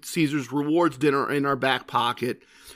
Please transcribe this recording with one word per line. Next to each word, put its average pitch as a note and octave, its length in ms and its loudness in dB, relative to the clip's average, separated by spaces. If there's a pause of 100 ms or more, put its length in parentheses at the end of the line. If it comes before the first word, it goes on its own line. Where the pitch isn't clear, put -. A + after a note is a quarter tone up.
Caesars C#3+ 480 -2
Rewards D3+ 440 2
dinner C#3 360 2
in C#3+ 120 0
our C#3 120 0
back B2+ 320 0
pocket. A#2+ 540 -2 (340)